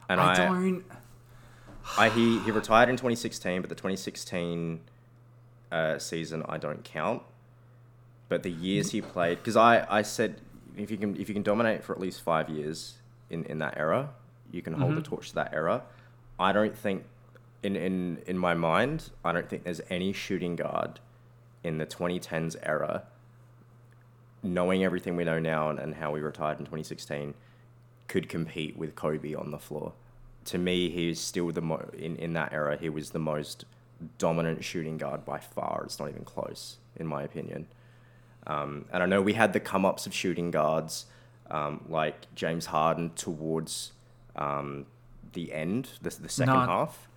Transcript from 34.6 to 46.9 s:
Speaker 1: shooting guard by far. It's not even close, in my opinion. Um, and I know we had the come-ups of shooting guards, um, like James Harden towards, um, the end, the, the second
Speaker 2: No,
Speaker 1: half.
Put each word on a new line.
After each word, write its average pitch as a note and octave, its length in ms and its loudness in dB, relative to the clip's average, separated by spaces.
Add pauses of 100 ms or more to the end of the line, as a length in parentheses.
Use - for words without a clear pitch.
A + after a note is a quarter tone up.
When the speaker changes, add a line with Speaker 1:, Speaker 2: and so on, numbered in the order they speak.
Speaker 1:
shooting D#2+ 340 -6
guard C#2+ 260 -4
by C#2+ 160 -6
far. - 460 -4
It's - 140 -10
not C#2+ 100 -4
even - 160 -10
close, - 520 -8 (180)
in E2 100 -6
my D2 160 -2
opinion. D2 460 -8 (800)
Um, C#2+ 440 -4
and F2+ 120 2
I - 20 4
know G2 160 6
we G2+ 120 4
had A2 200 6
the G#2+ 60 2
come-ups - 480 2
of G2 80 -6
shooting F2 340 0
guards, D#2+ 560 2 (460)
um, D2+ 360 -4
like D#2 460 -2
James E2 320 -2
Harden D#2+ 460 2
towards, D#2+ 800 -4 (440)
um, C#2+ 520 -4 (460)
the E2 200 -6
end, F2+ 360 -2 (120)
the, - 80 -6
the - 180 -10
second B2+ 280 2
Speaker 2:
No, C3 60 6
Speaker 1:
half. B2 560 0